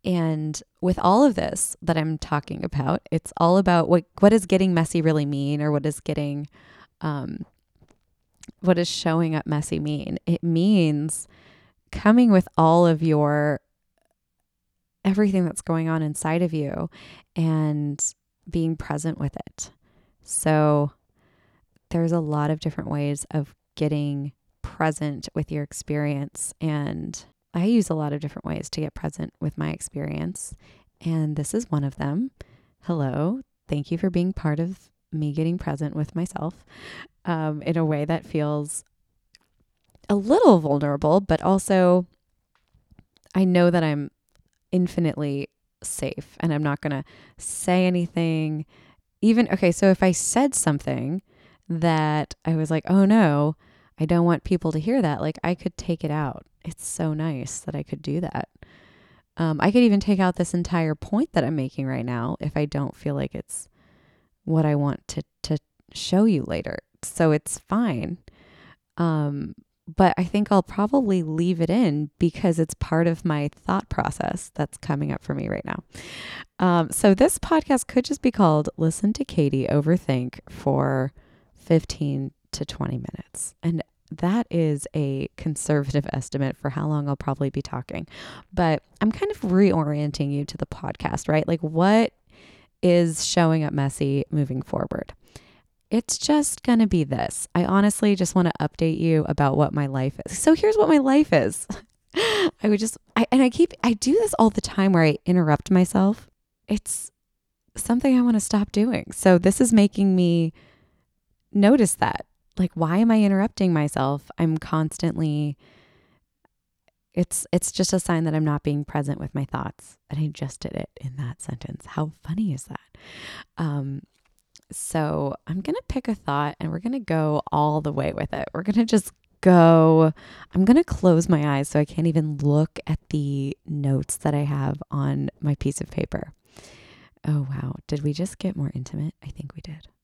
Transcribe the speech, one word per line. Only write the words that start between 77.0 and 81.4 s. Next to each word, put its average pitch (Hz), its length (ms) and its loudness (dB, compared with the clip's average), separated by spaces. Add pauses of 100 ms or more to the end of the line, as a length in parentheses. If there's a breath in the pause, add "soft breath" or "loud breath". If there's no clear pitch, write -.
this 254 260 4
podcast 302 500 0
could 247 160 0
just - 180 -6
be 254 80 2
called 156 460 2
Listen 160 380 0
to - 100 -6
Katie 139 420 0
Overthink 143 720 0 (100)
for 135 640 -2 (520 soft breath)